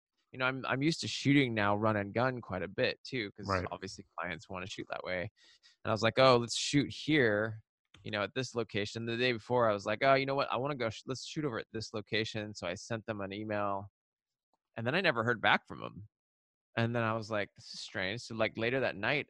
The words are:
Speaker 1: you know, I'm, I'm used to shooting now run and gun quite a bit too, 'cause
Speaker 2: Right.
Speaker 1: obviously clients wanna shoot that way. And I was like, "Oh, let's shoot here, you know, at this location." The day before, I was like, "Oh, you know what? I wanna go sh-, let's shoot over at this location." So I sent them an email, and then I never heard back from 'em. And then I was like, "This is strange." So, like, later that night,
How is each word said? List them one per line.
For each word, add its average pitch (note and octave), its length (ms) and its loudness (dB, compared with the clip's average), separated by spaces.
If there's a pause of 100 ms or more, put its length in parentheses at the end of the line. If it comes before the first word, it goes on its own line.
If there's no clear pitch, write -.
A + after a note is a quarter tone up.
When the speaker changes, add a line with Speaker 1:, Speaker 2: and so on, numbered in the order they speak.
(340)
Speaker 1:
you B2+ 60 -12
know, C3 60 2
I'm, C3 220 0
I'm C3 160 2
used E3 180 2
to A2+ 80 -4
shooting C3+ 460 4
now G#2 220 4
run G#2+ 200 2
and G2+ 160 -2
gun B2 280 0
quite F#2+ 220 -4
a A#2 60 -4
bit A#2+ 360 0
too, G#2+ 320 -4
'cause F#2+ 260 0
Speaker 2:
Right. - 80 -6
Speaker 1:
obviously F#2+ 340 -10 (140)
clients E2 300 -6
wanna F#2 180 -8
shoot - 240 -10
that - 140 -6
way. F2+ 160 -2 (640)
And G#2+ 60 0
I - 20 4
was G#2 100 0
like, A2+ 160 4
"Oh, C3 180 10
let's A#2+ 200 0
shoot C#3 340 2
here, A2 680 2 (420)
you G#2+ 80 -8
know, G#2 120 0
at G2 120 -4
this B2+ 200 -4
location." A2+ 520 -2
The A#2 100 -2
day B2 160 2
before, A#2 360 2
I G#2 40 4
was G2+ 140 -2
like, G#2+ 160 -2
"Oh, C3+ 120 6
you C3+ 120 2
know C3+ 80 -2
what? C#3 160 0
I A2 60 0
wanna C#3 180 -2
go A#2 160 -2
sh-, - 160 -12
let's B2+ 200 -6
shoot D3+ 180 -4
over A2+ 140 -2
at - 140 -8
this A2 200 -6
location." G#2+ 640 -2
So F#2 120 -6
I F2+ 80 -2
sent G#2+ 320 -8
them G#2+ 140 -4
an G2 120 -6
email, G#2 580 -4 (840)
and A2+ 100 -6
then C#3 80 -2
I G3 60 0
never B2+ 240 2
heard A#2 160 0
back A2+ 260 4
from A1 160 -12
'em. A#1+ 260 -12 (680)
And A#2 180 0
then A#2 80 0
I A2 120 0
was A2 160 -6
like, G#2 240 -2
"This - 200 -18
is - 60 -12
strange." G2+ 420 -4
So, A2+ 120 -12
like, A2 220 0
later A#2+ 240 0
that F2+ 160 0
night, B2 320 -2